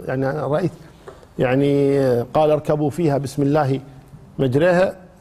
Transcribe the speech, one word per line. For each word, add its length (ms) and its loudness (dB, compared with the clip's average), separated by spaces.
يعني 240 -2
أنا 160 -6
رأيت، 260 -2
يعني، 640 2
قال: 280 0
"اركبوا 400 0
فيها 280 0
بسم 240 -6
الله 380 0
مجريها"، 580 2